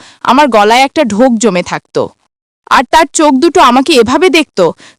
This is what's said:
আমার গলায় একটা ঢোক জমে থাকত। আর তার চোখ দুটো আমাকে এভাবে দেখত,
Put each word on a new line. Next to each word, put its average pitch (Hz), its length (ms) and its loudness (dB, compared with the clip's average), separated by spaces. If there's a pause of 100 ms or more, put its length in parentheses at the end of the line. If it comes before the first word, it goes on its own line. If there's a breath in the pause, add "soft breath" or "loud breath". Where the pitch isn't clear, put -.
(240 soft breath)
আমার 277 240 0
গলায় 220 340 2
একটা 285 220 -2
ঢোক 226 340 0
জমে 185 260 -2
থাকত। 147 440 -6 (600)
আর 254 220 0
তার 330 220 2
চোখ 302 200 2
দুটো 320 280 0
আমাকে 262 320 2
এভাবে 269 360 0
দেখত, 262 420 -2 (280 soft breath)